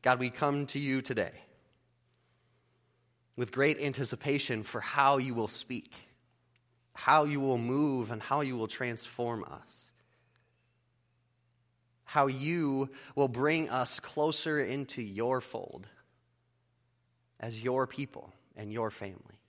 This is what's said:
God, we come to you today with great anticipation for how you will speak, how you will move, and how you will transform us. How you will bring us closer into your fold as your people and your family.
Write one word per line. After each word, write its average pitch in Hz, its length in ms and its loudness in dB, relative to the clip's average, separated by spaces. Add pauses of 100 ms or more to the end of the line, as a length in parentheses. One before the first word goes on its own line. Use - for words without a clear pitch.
God, 127 180 6
we 127 100 0
come 143 360 0
to 139 120 -6
you 135 240 0
today 110 300 0 (2000)
with 123 160 -2
great 143 300 4
anticipation 135 800 -2
for 107 180 -6
how 139 360 6
you 127 180 0
will 113 140 0
speak, - 440 -8 (1000)
how 151 300 6
you 147 160 0
will 135 180 2
move, 127 540 0
and 107 100 -6
how 147 200 0
you 131 140 -2
will 110 120 -2
transform 117 760 -4
us. - 500 -16 (2000)
How 139 240 4
you 139 600 0 (280)
will 139 100 6
bring 147 420 2
us 123 300 0
closer 156 640 -2
into 131 420 -4
your 117 380 0
fold - 480 -12 (1500)
as 113 200 -6
your 127 280 2
people - 440 -8 (240)
and 104 160 -8
your 110 200 -2
family. - 560 -12